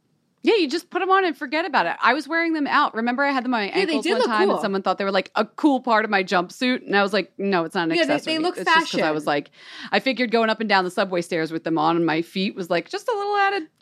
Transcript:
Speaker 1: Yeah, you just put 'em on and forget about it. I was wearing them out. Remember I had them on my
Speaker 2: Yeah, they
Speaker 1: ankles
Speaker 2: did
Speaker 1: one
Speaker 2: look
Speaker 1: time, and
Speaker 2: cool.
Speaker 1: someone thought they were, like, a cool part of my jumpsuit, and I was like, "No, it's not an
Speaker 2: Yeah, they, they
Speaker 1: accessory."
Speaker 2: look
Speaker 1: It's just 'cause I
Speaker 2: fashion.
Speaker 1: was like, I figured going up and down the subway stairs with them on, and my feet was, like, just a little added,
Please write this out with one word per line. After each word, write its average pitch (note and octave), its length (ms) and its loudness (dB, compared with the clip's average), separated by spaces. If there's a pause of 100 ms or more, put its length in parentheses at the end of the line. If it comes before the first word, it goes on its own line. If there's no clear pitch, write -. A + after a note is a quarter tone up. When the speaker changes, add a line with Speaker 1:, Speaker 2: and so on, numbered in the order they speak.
(440)
Speaker 1:
Yeah, F#4+ 120 4
you E4+ 140 2
just D4+ 220 -6
put F4+ 100 -4
'em F#4 80 -2
on F#4+ 160 4
and D#4+ 100 -2
forget D4+ 300 -4
about A#3+ 220 2
it. D#3+ 140 -4
I A#3 120 4
was D4+ 120 -2
wearing E4 280 -2
them D4+ 140 -2
out. C#4 260 2
Remember A#3+ 300 -2
I C#4 80 0
had C4 120 -2
them B3+ 100 -2
on A3+ 80 0
my G3+ 40 -2
Speaker 2:
Yeah, - 80 -8
they F#4 80 0
Speaker 1:
ankles D4+ 220 -2
Speaker 2:
did E4 80 0
Speaker 1:
one A#4 80 0
Speaker 2:
look A#4+ 80 2
Speaker 1:
time, G#3+ 160 2
and - 80 2
Speaker 2:
cool. - 100 -2
Speaker 1:
someone G3 200 -2
thought F#3 160 0
they G3+ 60 -2
were, G3 80 -2
like, F#3+ 240 0
a G#3+ 80 2
cool C4 380 2
part A3 240 2
of G#3+ 60 -4
my G3 120 2
jumpsuit, F#3+ 640 -2
and G3 100 -2
I G3+ 60 6
was G3 100 2
like, G3 260 -2
"No, F#3+ 280 0
it's D#3+ 100 -8
not E3+ 140 0
an E3 80 0
Speaker 2:
Yeah, E4+ 80 4
they, - 0 -
they C#4+ 80 0
Speaker 1:
accessory." D#4+ 240 -2
Speaker 2:
look E4+ 200 -2
Speaker 1:
It's - 60 -6
just D#4+ 280 2
'cause C#4 100 -2
I E3 60 0
Speaker 2:
fashion. D#3 60 0
Speaker 1:
was D3+ 140 -4
like, D3 240 -2 (400)
I G3+ 80 4
figured A#3+ 320 -2
going A3+ 180 2
up A3 120 -2
and A3+ 80 -4
down F#3+ 160 4
the F3+ 60 -4
subway F#3 300 -2
stairs D#3+ 300 -4
with D#3+ 140 -8
them D#3+ 120 -2
on, D#3+ 200 2
and E3+ 80 0
my D#3+ 160 0
feet F#3+ 340 -4
was, G3 140 -8
like, - 200 -2
just G4+ 200 -8
a - 40 0
little G4+ 220 -4
added, G4 320 0 (140)